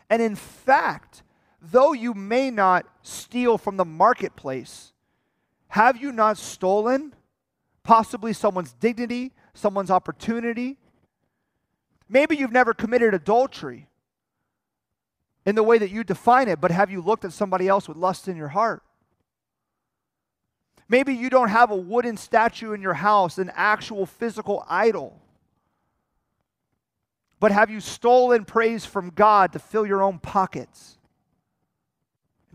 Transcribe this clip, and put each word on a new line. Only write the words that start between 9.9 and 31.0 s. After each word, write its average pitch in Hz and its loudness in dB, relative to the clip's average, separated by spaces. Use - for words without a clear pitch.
opportunity? 233 -4
Maybe 294 2
you've 262 -4
never 233 2
committed 233 2
adultery 165 -2
in 202 0
the 220 4
way 226 6
that 202 -2
you 220 -8
define 240 2
it, 156 -2
but 175 0
have 190 2
you 185 -10
looked 208 -2
at 170 -12
somebody 185 -2
else 196 0
with 151 -16
lust 185 -4
in 180 -10
your 151 -12
heart? 196 -4
Maybe 262 2
you 247 -6
don't 254 4
have 226 4
a 208 -2
wooden 220 -4
statue 220 -2
in 208 -8
your 190 -2
house, 190 2
an 185 -6
actual 208 -2
physical 208 -8
idol. 180 -2
But 208 4
have 208 4
you 214 -12
stolen 240 2
praise 226 -2
from 180 -8
God 202 4
to 151 -10
fill 214 -4
your 196 0
own 196 -2
pockets, - -6